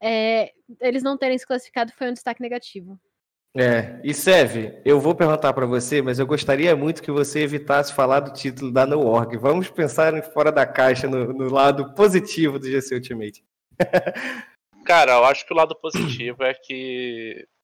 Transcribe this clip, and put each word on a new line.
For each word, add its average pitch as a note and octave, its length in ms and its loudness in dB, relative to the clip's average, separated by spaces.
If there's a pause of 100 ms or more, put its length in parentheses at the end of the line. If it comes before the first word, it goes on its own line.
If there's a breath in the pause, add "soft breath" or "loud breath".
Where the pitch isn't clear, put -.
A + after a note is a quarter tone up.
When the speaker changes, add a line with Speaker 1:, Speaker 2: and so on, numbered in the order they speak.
Speaker 1:
é, A3 520 0 (260)
eles B3+ 240 -2
não C4+ 140 -2
terem C4 200 -2
se - 80 -8
classificado B3 460 -6
foi B3 180 -8
um B3+ 40 -6
destaque A#3+ 280 -8
negativo. G3 560 -12 (580)
Speaker 2:
É, A#2+ 480 0
e C#3+ 120 -4
Sev, A#2+ 680 2
eu C#3+ 160 6
vou C#3+ 140 0
perguntar D3+ 400 2
pra B2+ 140 -2
você, B2 340 0
mas B2+ 160 -2
eu C3+ 80 0
gostaria D3 500 0
muito D3+ 280 -4
que D3+ 80 -8
você D3 300 -2
evitasse C#3+ 520 -2
falar C3+ 280 2
do C#3 120 -10
título C3 380 -8
da C3 120 4
No C#3+ 220 0
Org. A#2 320 0
Vamos D#3 320 0
pensar D#3+ 460 0
em D3+ 80 -6
fora D3+ 280 0
da C#3 140 4
caixa, C3 420 2
no, B2+ 260 -2
no C3 180 -4
lado C#3 420 2
positivo E3 640 2
do C3+ 140 -10
G C3+ 100 0
C C3 140 -8
Ultimate. A#2 480 -10 (360)
Speaker 3:
<laughs> - 1080 -6
Cara, D3+ 280 6
eu B2 120 6
acho C#3 200 2
que - 80 -8
o - 20 0
lado D#3+ 200 2
positivo C3 680 -6
é C3 100 0
que B2+ 960 -10 (160)